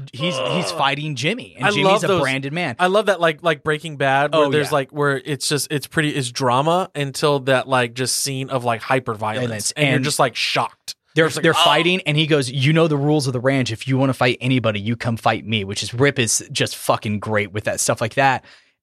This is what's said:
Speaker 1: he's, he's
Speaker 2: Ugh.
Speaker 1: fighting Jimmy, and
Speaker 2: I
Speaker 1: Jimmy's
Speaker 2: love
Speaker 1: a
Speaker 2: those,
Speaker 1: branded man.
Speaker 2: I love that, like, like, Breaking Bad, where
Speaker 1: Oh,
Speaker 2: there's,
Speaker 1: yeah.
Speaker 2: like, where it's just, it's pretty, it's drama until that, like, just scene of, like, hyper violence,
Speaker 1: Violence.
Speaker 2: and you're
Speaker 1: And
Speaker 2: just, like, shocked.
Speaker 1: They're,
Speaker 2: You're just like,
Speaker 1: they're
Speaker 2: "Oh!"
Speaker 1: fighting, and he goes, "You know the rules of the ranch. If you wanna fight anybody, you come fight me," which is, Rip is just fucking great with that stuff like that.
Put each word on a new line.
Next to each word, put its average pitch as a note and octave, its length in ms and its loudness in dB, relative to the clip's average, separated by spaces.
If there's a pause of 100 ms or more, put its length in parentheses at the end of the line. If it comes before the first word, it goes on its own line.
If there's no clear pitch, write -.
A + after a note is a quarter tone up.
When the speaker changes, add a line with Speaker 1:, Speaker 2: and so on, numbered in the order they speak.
(120)
Speaker 1:
he's, E3 240 -6
he's - 0 -
Speaker 2:
Ugh. E3+ 420 -4
Speaker 1:
fighting C#3+ 380 -2
Jimmy, C3+ 420 -4
and - 80 -4
Speaker 2:
I G3+ 60 2
Speaker 1:
Jimmy's - 140 2
Speaker 2:
love F#3+ 180 4
Speaker 1:
a F#3 40 0
Speaker 2:
those, F#3 140 2
Speaker 1:
branded C3+ 320 -2
man. E3 260 -4
Speaker 2:
I F#3 80 4
love G3 200 2
that, F#3+ 120 2
like, E3 240 0
like, D#3+ 200 0
Breaking D3+ 340 -4
Bad, C#3 360 2
where D#3 120 6
Speaker 1:
Oh, C#3 60 0
Speaker 2:
there's, D3 160 2
Speaker 1:
yeah. C3+ 60 -2
Speaker 2:
like, C#3 180 0
where C#3+ 320 0
it's C#3+ 240 -4
just, D3 240 -2
it's D3 160 -4
pretty, D3+ 220 0
it's B2+ 220 -4
drama C#3 640 2
until C#3+ 460 0
that, B2+ 260 2
like, B2 260 2
just B2 240 -2
scene C3+ 320 -4
of, C3 140 -2
like, A#2 180 0
hyper B2+ 320 -2
violence, A2 340 -4
Speaker 1:
Violence. G#2+ 260 -6
Speaker 2:
and D3 140 0
you're C3 80 2
Speaker 1:
And B2+ 100 0
Speaker 2:
just, C#3+ 140 -2
like, C#3 160 2
shocked. - 600 -4 (200)
Speaker 1:
They're, D#3 100 4
Speaker 2:
You're D#3 40 2
just D#3 80 -6
like, D3+ 60 -6
Speaker 1:
they're E3 120 6
Speaker 2:
"Oh!" D#3 80 4
Speaker 1:
fighting, E3+ 420 4
and D3 120 0
he D#3+ 100 2
goes, C#3+ 240 2
"You C3+ 220 2
know E3 140 4
the D3+ 100 0
rules D3 300 2
of C3+ 60 -2
the B2 60 -2
ranch. B2+ 320 -2
If A2+ 160 -8
you C3 100 0
wanna C3+ 160 2
fight B2 280 2
anybody, A2+ 380 0
you A2 160 -2
come A#2 200 -2
fight A2+ 300 0
me," G#2+ 180 -2
which G2 200 -6
is, G#2 100 -8
Rip C#3 240 2
is A2 340 -2
just C3 240 -2
fucking G#2+ 440 -6
great G#2 320 -4
with G2+ 140 -6
that F#2+ 140 -4
stuff - 220 -2
like A2+ 140 -4
that. C3+ 280 2 (380)